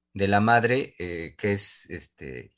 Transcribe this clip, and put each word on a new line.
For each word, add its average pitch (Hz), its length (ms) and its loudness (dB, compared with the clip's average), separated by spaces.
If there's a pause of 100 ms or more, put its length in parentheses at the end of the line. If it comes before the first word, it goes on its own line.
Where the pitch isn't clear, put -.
(140)
de 98 140 0
la 101 120 6
madre, 117 600 4
eh, 85 380 -10
que 101 160 0
es, - 360 -4
este, 67 680 -14